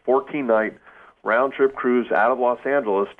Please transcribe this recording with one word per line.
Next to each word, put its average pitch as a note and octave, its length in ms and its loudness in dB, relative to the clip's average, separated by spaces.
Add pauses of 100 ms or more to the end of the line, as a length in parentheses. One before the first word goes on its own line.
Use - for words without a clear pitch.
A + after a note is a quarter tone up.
fourteen-night B2 720 0 (460)
round-trip C3 520 0
cruise B2 380 0
out A2+ 200 2
of B2+ 60 -2
Los B2 280 0
Angeles G#2+ 420 0 (120)